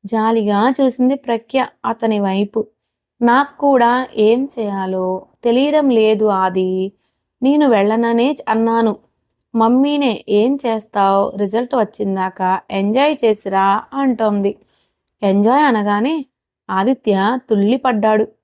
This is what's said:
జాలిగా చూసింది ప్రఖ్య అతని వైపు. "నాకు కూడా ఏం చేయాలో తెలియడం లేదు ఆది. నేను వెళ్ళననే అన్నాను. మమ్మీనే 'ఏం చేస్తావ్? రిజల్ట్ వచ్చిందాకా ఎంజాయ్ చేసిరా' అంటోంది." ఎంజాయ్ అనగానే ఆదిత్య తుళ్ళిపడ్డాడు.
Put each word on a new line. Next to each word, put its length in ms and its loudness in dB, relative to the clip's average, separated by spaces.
జాలిగా 560 0
చూసింది 440 0
ప్రఖ్య 420 -6
అతని 340 -2
వైపు. 400 -2
"నాకు 380 2
కూడా 320 2
ఏం 280 2
చేయాలో 600 -6
తెలియడం 480 0
లేదు 360 2
ఆది. 360 -2
నేను 280 2
వెళ్ళననే 600 2
అన్నాను. 460 0
మమ్మీనే 580 2
'ఏం 260 2
చేస్తావ్? 680 0
రిజల్ట్ 380 -4
వచ్చిందాకా 760 -4
ఎంజాయ్ 460 0
చేసిరా' 500 0
అంటోంది." 580 0
ఎంజాయ్ 440 2
అనగానే 500 0
ఆదిత్య 440 0
తుళ్ళిపడ్డాడు. 840 0